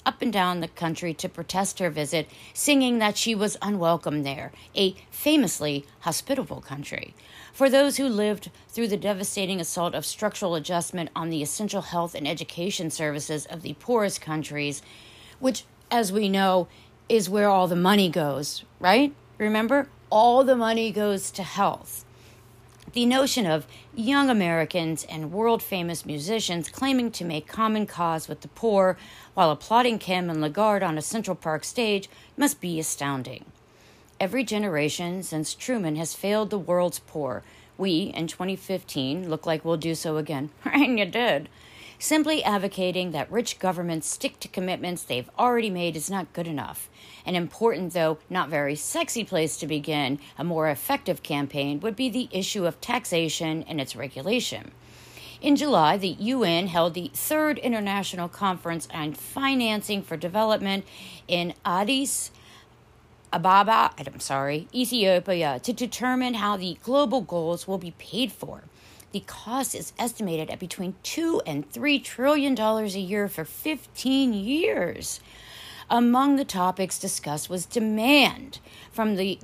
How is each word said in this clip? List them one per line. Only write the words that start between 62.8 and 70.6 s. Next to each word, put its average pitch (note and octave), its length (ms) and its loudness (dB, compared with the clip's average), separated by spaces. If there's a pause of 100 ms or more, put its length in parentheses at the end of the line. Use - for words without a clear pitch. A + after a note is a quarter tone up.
Ababa, G3 640 6
I'm - 220 -12
sorry, C#3+ 540 -2
Ethiopia, F#3 880 2
to B3 100 -2
determine B3 600 -2
how G#3 220 0
the F3+ 260 -6
global C4+ 380 2
goals E3+ 460 -4
will F#3+ 100 -2
be F3 140 -8
paid A3+ 400 -4
for. - 320 -12 (480)
The G3 100 -6
cost B3 540 -6
is - 220 -10
estimated F3+ 520 -4
at - 100 -10
between F#3 420 -8